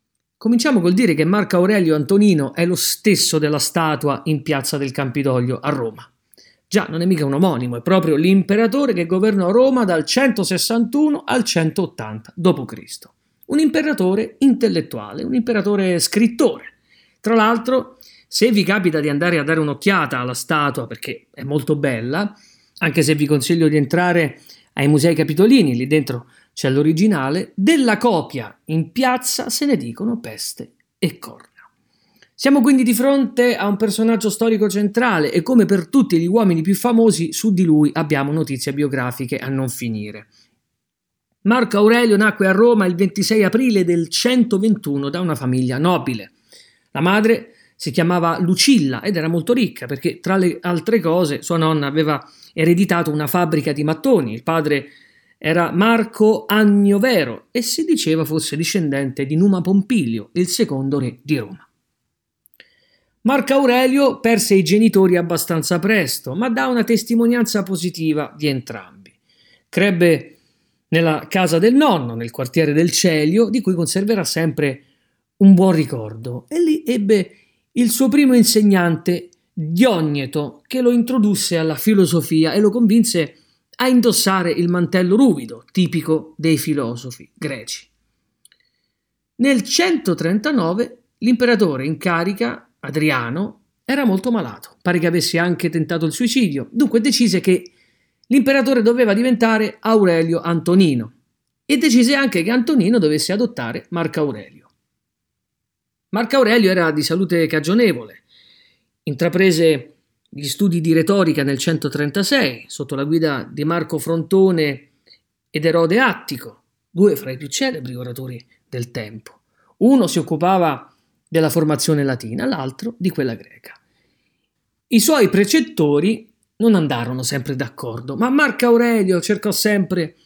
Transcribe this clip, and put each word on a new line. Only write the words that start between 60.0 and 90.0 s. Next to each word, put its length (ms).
il 120
secondo 540
re 220
di 160
Roma. 280
Marco 320
Aurelio 640
perse 340
i 80
genitori 540
abbastanza 640
presto, 560
ma 140
dà 180
una 160
testimonianza 800
positiva 720
di 100
entrambi. 680
Crebbe 680
nella 400
casa 300
del 160
nonno, 400
nel 160
quartiere 420
del 200
Celio, 560
di 120
cui 140
conserverà 480
sempre 640
un 160
buon 180
ricordo, 760
e 140
lì 220
ebbe 520
il 160
suo 180
primo 260
insegnante, 960
Diogneto, 1120
che 160
lo 80
introdusse 640
alla 200
filosofia 760
e 80
lo 100
convinse 640
a 120
indossare 640
il 180
mantello 480
ruvido, 540
tipico 640
dei 220
filosofi 720
greci. 560
Nel 260
centotrentanove 1400